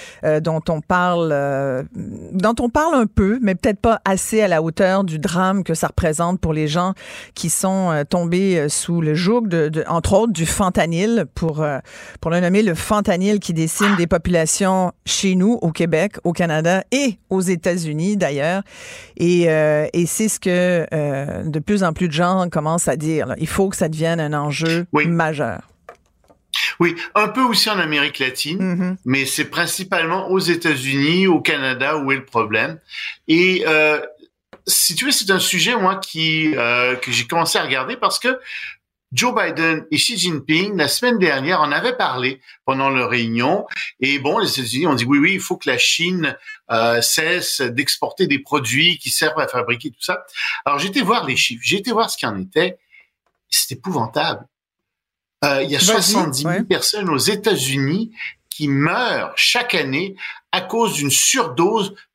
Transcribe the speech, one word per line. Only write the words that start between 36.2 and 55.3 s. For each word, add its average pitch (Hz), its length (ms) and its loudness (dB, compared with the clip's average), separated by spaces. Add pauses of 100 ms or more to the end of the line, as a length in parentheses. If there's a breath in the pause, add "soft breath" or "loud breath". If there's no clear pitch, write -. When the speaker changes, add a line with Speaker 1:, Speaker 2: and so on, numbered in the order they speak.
Speaker 2:
euh, 123 400 2
que 127 160 -6
j'ai 120 140 0
commencé 165 320 0
à 175 40 0
regarder 135 340 -4
parce 202 220 -2
que 254 200 -2 (760 loud breath)
Joe 226 200 0
Biden 160 600 0
et 151 40 2
Xi 226 220 0
Jinping, 170 580 0
la 147 120 2
semaine 240 320 0
dernière, 156 400 2
en 147 100 2
avaient 202 260 0
parlé 131 440 -2 (240 loud breath)
pendant 135 260 0
leur 123 200 0
réunion. 120 540 0 (360 loud breath)
Et 139 180 0
bon, 147 200 0
les 190 120 0
États-Unis 131 380 -2
ont 143 60 4
dit, « 120 140 0
Oui, 143 100 4
oui, 175 160 2
il 190 60 -4
faut - 160 -6
que - 140 -4
la 247 80 0
Chine, 170 580 0 (360 loud breath)
euh, 117 280 2
cesse 165 600 -2
d'exporter 131 680 -2
des 143 140 0
produits 143 580 0
qui 127 120 -8
servent 156 280 -2
à 135 80 0
fabriquer 120 440 -4
tout - 120 -18
ça. » - 220 -4 (400 loud breath)
Alors, 143 160 0
j'ai 185 80 -2
été 226 120 -2
voir 208 260 0
les 127 100 -2
chiffres, - 280 -2
j'ai 185 120 0
été 208 160 -2
voir 214 180 0
ce - 60 -6
qu'il 139 100 -4
en 107 140 -4
était. 165 360 0 (760 soft breath)
C'est - 260 -2
épouvantable. 151 720 -4 (960)